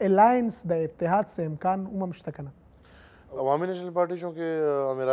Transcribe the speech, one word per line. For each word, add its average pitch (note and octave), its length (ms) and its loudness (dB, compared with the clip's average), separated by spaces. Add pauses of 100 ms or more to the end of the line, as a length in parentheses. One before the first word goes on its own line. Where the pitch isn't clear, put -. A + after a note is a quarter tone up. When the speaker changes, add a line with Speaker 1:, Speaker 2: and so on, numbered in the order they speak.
Speaker 1:
الاینس A3+ 540 4 (100)
د D#3+ 160 0
اتحاد F3 460 0
څه - 60 -6 (100)
امکان F#3 360 -2
هم G3 200 -6
هم F3 140 -10
شته D#3 180 -12
که D3+ 100 -12
نه؟ C#3 40 -16 (880)
Speaker 2:
عوامي C#3+ 320 2
نیشنل F3+ 240 -8
پارټي F3 260 0
چونکې، E3 260 -6 (460)
امیر C3 200 -2